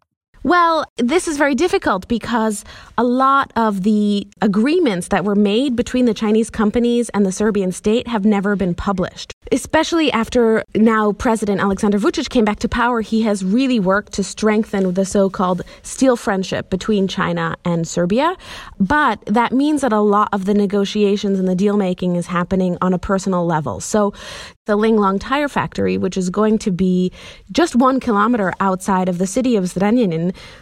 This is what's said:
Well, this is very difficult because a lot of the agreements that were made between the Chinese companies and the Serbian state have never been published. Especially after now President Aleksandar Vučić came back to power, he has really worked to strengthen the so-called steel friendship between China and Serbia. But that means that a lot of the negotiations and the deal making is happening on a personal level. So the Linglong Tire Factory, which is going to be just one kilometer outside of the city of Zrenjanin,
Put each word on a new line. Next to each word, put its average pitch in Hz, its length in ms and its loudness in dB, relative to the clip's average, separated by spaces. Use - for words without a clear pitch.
Well, 330 420 2
this 247 300 0
is 302 100 -4
very 285 180 2
difficult 214 520 0
because 220 560 -2
a 233 40 2
lot 262 520 2
of 214 260 0
the 208 460 0
agreements 220 640 0
that 185 180 0
were 208 80 0
made 214 420 2
between 247 300 0
the 220 80 2
Chinese 220 380 0
companies 233 580 0
and 208 160 2
the 190 60 0
Serbian 202 400 0
state 226 360 -2
have 220 180 -2
never 202 300 2
been 180 200 -2
published. - 580 -4
Especially 311 600 0
after 226 520 2
now 214 380 4
President 208 480 0
Aleksandar 202 380 0
Vučić 294 300 -2
came 233 160 2
back 214 140 -2
to 226 100 -2
power, 240 320 0
he 220 220 -2
has 202 200 0
really 247 360 0
worked 190 340 0
to 202 100 -4
strengthen 208 680 -2
the 190 120 0
so-called 190 580 0
steel 262 340 0
friendship 190 540 -4
between 196 380 0
China 170 480 -4
and 170 220 -2
Serbia. 233 480 0
But 240 460 0
that 233 260 0
means 285 300 2
that 240 120 2
a 208 60 4
lot 208 320 2
of 196 140 -2
the 202 80 2
negotiations 202 880 0
and 185 80 0
the 185 80 2
deal 202 200 2
making 180 420 0
is 170 100 -4
happening 180 540 0
on 185 120 2
a 175 60 -2
personal 185 480 -2
level. 143 320 -2
So 202 340 0
the 208 100 0
Linglong 208 420 2
Tire 285 280 -2
Factory, 185 500 -4
which 190 200 -4
is 185 140 -2
going 214 280 2
to 208 120 -2
be 180 400 0
just 330 240 0
one 262 240 4
kilometer 214 600 0
outside 185 500 0
of 175 100 -4
the 185 80 0
city 247 280 0
of 190 100 0
Zrenjanin, 190 720 0